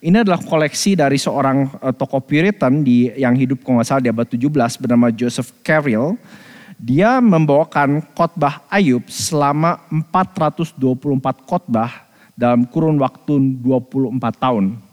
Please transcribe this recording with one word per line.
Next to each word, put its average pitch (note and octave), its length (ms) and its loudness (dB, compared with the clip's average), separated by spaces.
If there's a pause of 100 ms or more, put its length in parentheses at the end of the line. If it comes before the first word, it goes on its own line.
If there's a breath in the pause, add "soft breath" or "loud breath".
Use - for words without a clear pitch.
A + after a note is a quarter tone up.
ini F3 160 4
adalah G3 240 0
koleksi D#3+ 560 -2
dari C#3 160 2
seorang, C3+ 640 0
eh, B2+ 160 -4
tokoh C3+ 240 -4
Puritan D3 640 0
di, B2 320 4
yang B2+ 240 0
hidup C3 240 -2
kalau B2+ 160 0
nggak A2+ 80 0
salah C#3 160 0
di A#2+ 80 0
abad A2+ 160 -2
tujuh B2+ 240 -2
belas B2+ 240 0
bernama A#2+ 400 2
Joseph A#2+ 480 -6
Carroll. D3 560 0 (600 loud breath)
Dia E3+ 400 2
membawakan D3+ 960 2
khotbah D3+ 560 -2
Ayub D#3 400 2
selama D3+ 800 -2
empat F#3 480 -2
ratus D#3 400 -2
dua C3 160 0
puluh C3+ 240 -4
empat C3 240 -4
khotbah A#2 480 -2 (480 soft breath)
dalam A#2+ 320 2
kurun D#3+ 320 0
waktu C3+ 560 -2
dua B2+ 240 0
puluh C3 320 -4
empat A#2+ 240 -4
tahun. A2+ 400 0 (140)